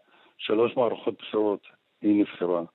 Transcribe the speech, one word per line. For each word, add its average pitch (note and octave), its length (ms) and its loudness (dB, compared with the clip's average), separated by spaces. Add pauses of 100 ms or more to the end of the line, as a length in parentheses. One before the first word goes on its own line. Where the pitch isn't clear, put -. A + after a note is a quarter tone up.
(380)
שלוש A2+ 380 0
מערכות A2 420 0
בחירות, G#2 420 -2 (420)
היא G#2 180 4
נבחרה, F2 420 0 (120)